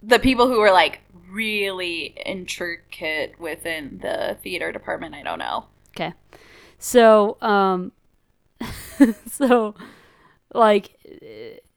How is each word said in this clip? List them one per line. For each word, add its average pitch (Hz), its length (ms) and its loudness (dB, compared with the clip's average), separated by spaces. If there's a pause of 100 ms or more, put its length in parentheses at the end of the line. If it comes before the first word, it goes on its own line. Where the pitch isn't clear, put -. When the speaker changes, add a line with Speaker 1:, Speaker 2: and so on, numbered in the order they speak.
Speaker 1:
the 226 160 4
people 240 300 2
who 240 100 0
are, 208 140 6
like, 165 260 4 (300)
really 190 840 -6 (100)
intricate 170 1120 -8
within 165 640 -10
the - 420 -6
theater 170 300 -8
department, - 420 -10
I - 80 -18
don't 82 160 -8
know. 69 280 -8 (280)
Speaker 2:
Okay. 165 180 -8 (680)
So, 220 600 4
um, 190 500 0 (680)
<laughs> - 20 -10 (680)
so, 226 460 0 (760)
like, 214 420 2 (800)